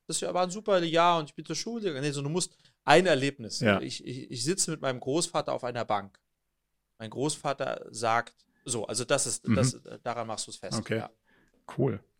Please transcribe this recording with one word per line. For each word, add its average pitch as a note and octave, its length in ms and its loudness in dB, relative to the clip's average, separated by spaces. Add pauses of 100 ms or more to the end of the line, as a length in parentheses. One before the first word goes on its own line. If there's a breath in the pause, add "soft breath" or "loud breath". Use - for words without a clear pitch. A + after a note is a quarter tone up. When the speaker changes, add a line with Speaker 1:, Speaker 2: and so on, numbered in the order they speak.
Speaker 1:
das - 160 -4
war F3 200 0
ein F3+ 80 0
super G3+ 320 2
Jahr E3+ 360 4
und D3+ 120 -2
ich - 40 -20
bin D#3+ 100 -12
zur D#3+ 120 -6
Schule A3+ 280 -6
gegangen. C#3+ 180 -2
Nee, D3 100 0
sondern C#3+ 200 -4
du E3+ 40 0
musst - 200 -4 (280 soft breath)
ein E3 220 8
Erlebnis. C#3 540 0
Speaker 2:
Ja. G2+ 200 6
Speaker 1:
Ich, - 260 -8
ich, B2+ 240 -10
ich B2 140 -6
sitze D#3 260 0
mit D3 100 -6
meinem B2+ 200 -2
Großvater D3 520 -2
auf B2+ 120 -6
einer A#2+ 200 -4
Bank. G2 340 -2 (800)
Mein A2 120 -10
Großvater C3+ 800 -4
sagt, A2+ 440 0 (300)
so, B2 220 -4
also A2+ 180 -2
das C#3 220 2
ist, - 200 -6
Speaker 2:
Mhm. A2+ 100 4
Speaker 1:
das, B2+ 180 4
äh, - 280 -16
daran A#2 240 -4
machst A2 220 -6
du's G#2+ 80 -14
fest. - 220 -6
Speaker 2:
Okay. G#2+ 200 -2
Speaker 1:
Ja. A2+ 120 -8 (640)
Speaker 2:
Cool. C3+ 240 0 (180)